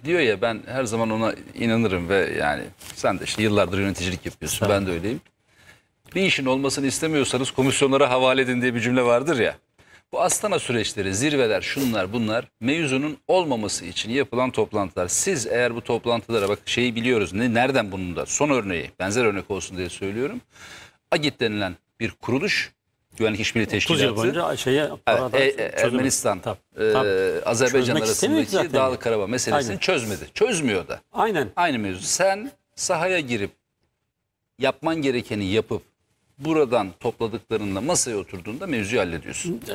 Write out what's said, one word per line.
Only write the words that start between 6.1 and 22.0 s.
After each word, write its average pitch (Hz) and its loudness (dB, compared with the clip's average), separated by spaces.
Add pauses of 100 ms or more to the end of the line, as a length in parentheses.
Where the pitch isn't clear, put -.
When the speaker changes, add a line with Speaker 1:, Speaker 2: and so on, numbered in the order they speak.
Speaker 1:
"Bir 185 0
işin 151 2
olmasını 135 0
istemiyorsanız 135 0
komisyonlara 135 4
havale 131 4
edin" 123 2
diye 123 2
bir 120 0
cümle 123 2
vardır 123 4
ya. 85 2 (560)
Bu - -2
Astana 175 0
süreçleri, 101 -2
zirveler, 120 2
şunlar 117 -2
bunlar 117 -2 (140)
mevzunun 143 -2 (100)
olmaması 135 0
için 92 -8
yapılan 127 0
toplantılar. 95 -2
Siz 160 -2
eğer 117 0
bu 117 -8
toplantılara, 113 0
bak 104 0
şeyi 120 0
biliyoruz, 113 0
ne, 113 0
nereden 120 2
bunun 92 -6
da 80 -4
son - 0
örneği, 95 -2
benzer 104 0
örnek 101 -2
olsun 95 -8
diye 90 -4
söylüyorum. 120 -6 (680)
agit 151 0
denilen 104 0 (240)
bir 110 -2